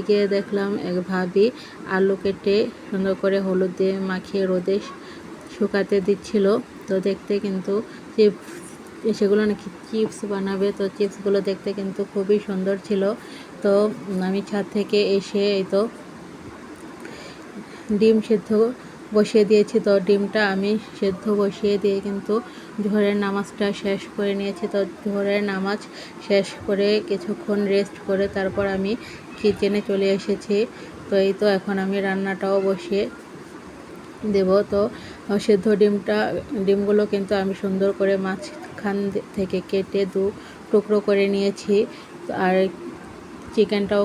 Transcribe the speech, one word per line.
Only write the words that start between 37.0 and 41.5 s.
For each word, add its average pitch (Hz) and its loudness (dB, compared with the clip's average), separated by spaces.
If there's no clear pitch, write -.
কিন্তু 196 0
আমি 196 0
সুন্দর 190 2
করে 196 4
মাঝখান - -6
থেকে 190 -2
কেটে 196 0
দু 190 0
টুকরো 208 4
করে 202 4
নিয়েছি। 202 0